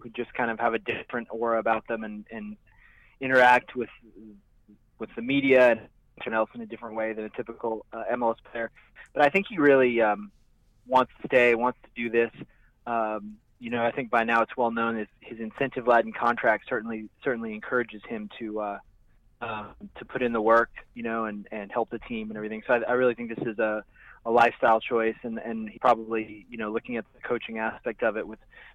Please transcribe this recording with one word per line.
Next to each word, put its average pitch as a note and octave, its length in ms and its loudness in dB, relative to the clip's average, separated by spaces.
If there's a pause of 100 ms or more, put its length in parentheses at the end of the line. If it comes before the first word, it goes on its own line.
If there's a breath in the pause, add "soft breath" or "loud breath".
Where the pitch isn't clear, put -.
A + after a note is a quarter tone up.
who A#2+ 100 -18
just A#2 240 -8
kind A#2+ 160 0
of A2 80 -4
have A#2 160 0
a A2 60 -2
different A2+ 500 -8
aura A2+ 300 -2
about A2 260 0
them A2+ 160 -6
and, G#2+ 300 -10
and G#2+ 240 -12 (640 soft breath)
interact B2+ 560 6
with, A#2 140 -4 (1080)
with A2 160 -10
the A#2 80 -8
media C3 480 6
and A2+ 100 2 (400)
everyone A2 200 -2
else G#2+ 160 -2
in A#2+ 40 -10
a A2+ 60 -12
different A2 300 -14
way A2 160 -4
than G#2+ 120 -8
a G#2+ 60 -10
typical, A2+ 600 -8
uh, A2+ 180 -10
M B2 140 -2
L A2+ 80 2
S - 40 -8 (140)
player. A#2 220 -8 (420 soft breath)
But D3 100 4
I C#3+ 40 6
think G3 200 0
he G3+ 100 -6
really, C3 420 6
um, G#2 320 0 (560)
wants B2+ 240 2 (100)
to - 60 -8
stay, B2 260 6
wants A#2+ 300 0
to - 100 -20
do A#2+ 160 -6
this. A#2 220 2 (520)
Um, G#2+ 520 -4 (240)
you A#2 100 -10
know, A#2+ 140 0
I A#2+ 60 2
think B2 180 -6
by A#2 140 2
now A#2 200 4
it's - 140 -4
well A#2+ 140 0
known A2+ 280 -2
that G#2+ 100 -8 (100)
his A2+ 220 -16
incentive-laden A#2 720 0
contract A#2 560 0
certainly, A2 400 -6 (160)
certainly A2+ 300 -4
encourages A2+ 540 -4
him G#2+ 300 -10
to, G#2+ 220 -6
uh, G2+ 180 -6 (640)
uh, A2+ 260 -10 (300)
to - 80 -16
put - 180 -6
in A#2+ 100 0
the A#2 80 -2
work, A2+ 300 6 (240)
you A#2+ 80 -12
know, A2+ 220 -4
and, G#2 260 -10
and G#2 220 -10
help A#2 180 -2
the A#2 80 -8
team A2 320 -8
and A2 60 -12
everything. G#2+ 320 -8
So B2+ 60 4
I, A#2+ 160 2
I - 20 0
really B2 240 2
think A#2 200 -10
this - 120 -8
is G#2 100 -6
a, G#2+ 240 -2 (420 soft breath)
a A#2 60 -4
lifestyle A#2 480 4
choice, A2+ 460 0
and, A2+ 140 -8
and A2+ 300 -8
he - 120 -16
probably, A2 680 0
you A#2+ 80 -16
know, A2 140 -6
looking A2+ 280 -6
at A2 140 -6
the - 160 -20
coaching A2+ 300 -6
aspect A2 460 -6
of G#2+ 120 -2
it G2 120 -6
with G#2+ 100 -16 (360 loud breath)